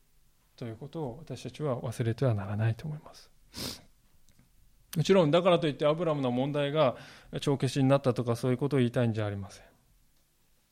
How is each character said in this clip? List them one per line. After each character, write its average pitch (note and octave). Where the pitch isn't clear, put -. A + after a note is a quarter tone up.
と C3
い A2+
う G#2+
こ C#3+
と D#3+
を、 B2
私 C3+
た A#2
ち -
は C3
忘 A#2+
れ A2+
て C#3
は A#2+
な G2
ら G#2
な A2
い A2
と -
思 D3+
い D3+
ま -
す。 -
も D3+
ち F#3+
ろ F#3
ん、 D3
だ E3+
か F3+
ら E3+
と E3+
い C#3+
っ -
て D#3
ア D3+
ブ E3+
ラ D3+
ム C#3+
の B2+
問 C3
題 C#3+
が C#3+
帳 C#3+
消 C3
し C#3
に C3
な C3+
っ -
た B2
と B2
か、 A#2
そ B2+
う -
い B2
う -
こ C#3+
と C#3+
を -
言 B2
い A#2
た B2+
い A#2
ん G#2+
じ A2
ゃ G#2
あ G#2
り G2+
ま F#2+
せ -
ん。 -